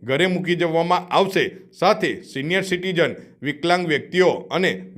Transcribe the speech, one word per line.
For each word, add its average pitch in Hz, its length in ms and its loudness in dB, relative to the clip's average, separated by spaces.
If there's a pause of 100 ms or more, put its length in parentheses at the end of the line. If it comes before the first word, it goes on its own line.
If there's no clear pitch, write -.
ઘરે 139 240 2
મૂકી 170 340 0
જવામાં 170 440 2 (120)
આવશે. 185 260 2 (360)
સાથે 196 300 2 (220)
સિનિયર 165 320 -2
સિટીઝન, 180 500 0 (280)
વિકલાંગ 170 500 -2
વ્યક્તિઓ 170 380 2 (260)
અને 175 160 0 (260)